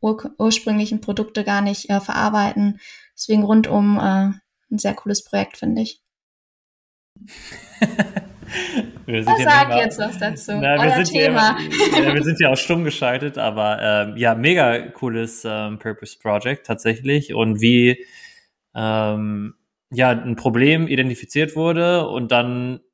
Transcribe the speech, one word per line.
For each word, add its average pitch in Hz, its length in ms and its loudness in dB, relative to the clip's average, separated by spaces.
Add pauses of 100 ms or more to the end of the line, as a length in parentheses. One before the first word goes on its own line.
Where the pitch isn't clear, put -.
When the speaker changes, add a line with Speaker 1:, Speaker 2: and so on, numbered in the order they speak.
Speaker 1:
ur-, 220 380 -4
ursprünglichen 214 640 0
Produkte 214 420 -4
gar 202 160 0
nicht, 202 300 -2
äh, 202 100 2
verarbeiten. 202 800 0 (340)
Deswegen 214 280 0
rundum, 208 560 4
äh, 196 340 2 (380)
ein 214 80 -4
sehr 202 160 -2
cooles 202 280 -4
Projekt, - 360 -4
finde 226 240 -2
ich. - 180 -8 (1160)
Speaker 2:
<laughs> - 1080 -6 (800)
Wir - 200 -2
sind - 80 2
Speaker 1:
Was 294 80 2
Speaker 2:
ja - 40 2
Speaker 1:
sag 285 240 6
Speaker 2:
nicht 240 80 2
mal 240 80 4
Speaker 1:
jetzt 226 140 -4
was 202 200 -6
dazu? 190 340 -6
Speaker 2:
Na, 143 240 0
wir 147 40 2
Speaker 1:
Euer 262 240 4
Speaker 2:
sind 170 100 -6
ja - 120 4
Speaker 1:
Thema. 220 300 4 (460)
Speaker 2:
ja, 143 120 2
wir 147 80 0
sind 156 180 -2
ja 151 100 4
auch 131 60 2
stumm 170 280 -2
geschaltet, 139 520 -4
aber, 107 460 -2
ähm, 104 340 0
ja, 117 180 2
mega 123 560 2
cooles, 113 540 -8
ähm, 107 340 -8
Purpose 107 400 -12
Project 110 480 -2
tatsächlich. 127 680 0
Und 110 260 2
wie, 120 420 4 (720)
ähm, 107 800 -2 (360)
ja, 127 200 2
ein 117 260 -2
Problem 139 520 2
identifiziert 139 680 -2
wurde 165 540 0
und 117 240 -4
dann 123 480 -2 (140)